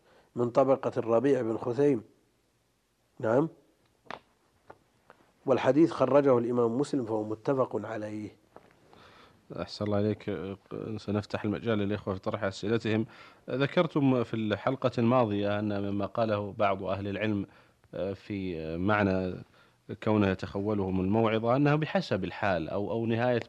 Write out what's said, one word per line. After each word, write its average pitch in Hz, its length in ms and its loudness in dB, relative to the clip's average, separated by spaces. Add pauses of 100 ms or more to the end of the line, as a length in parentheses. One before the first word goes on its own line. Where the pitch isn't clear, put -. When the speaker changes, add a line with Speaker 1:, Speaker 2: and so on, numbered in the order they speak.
(360)
Speaker 1:
من 123 140 0
طبقة 131 460 2
الربيع 117 460 2
بن 110 160 -2
خثيم. 127 440 0 (1160)
نعم، 127 300 2 (2000)
والحديث 135 440 4
خرجه 131 480 4
الإمام 120 400 2
مسلم 143 260 -2
فهو 107 200 -2
متفق 107 640 -2
عليه. 107 500 -8 (1200)
Speaker 2:
أحسن - 240 -6
الله 104 160 0
إليك. 104 300 -2 (680)
سنفتح 104 480 -4
المجال 104 340 0
للإخوة 101 360 -2
في 95 60 -8
طرح 107 240 -4
أسئلتهم. 110 600 0 (440)
ذكرتم 139 720 2
في - 100 -8
الحلقة 110 640 0
الماضية 104 600 2
أن 101 320 -2
مما 101 160 -2
قاله 104 520 -2
بعض 98 240 2
أهل 98 260 -4
العلم، 101 380 -2 (480)
آه، 92 180 -4
في 87 640 -6
معنى 95 680 2 (600)
كونه 107 240 2
يتخولهم 98 720 -2
الموعظة 110 560 2
أنها 147 200 4
بحسب 151 480 -2
الحال، 87 440 -2
أو، 101 220 -4
أو 113 160 -2
نهاية 117 420 0